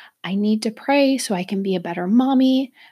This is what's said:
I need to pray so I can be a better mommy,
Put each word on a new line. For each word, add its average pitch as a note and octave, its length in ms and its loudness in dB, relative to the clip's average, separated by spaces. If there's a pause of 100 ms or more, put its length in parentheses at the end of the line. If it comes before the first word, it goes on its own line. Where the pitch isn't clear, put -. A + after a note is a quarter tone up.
(240)
I F3+ 120 -4
need G#3+ 280 0
to A3 80 -4
pray C#4 460 0
so A3 180 -4
I F3+ 80 -4
can G3 180 -4
be F#3+ 140 -2
a F3+ 60 -2
better F3+ 260 -6
mommy, C4 640 2 (180)